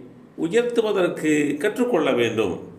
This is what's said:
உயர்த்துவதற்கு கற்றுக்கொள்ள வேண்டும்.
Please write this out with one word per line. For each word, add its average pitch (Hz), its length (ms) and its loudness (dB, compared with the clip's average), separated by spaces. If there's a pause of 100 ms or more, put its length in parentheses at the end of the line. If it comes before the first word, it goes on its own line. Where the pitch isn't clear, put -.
(440)
உயர்த்துவதற்கு 185 1120 0
கற்றுக்கொள்ள 185 560 0
வேண்டும். 110 420 0 (240)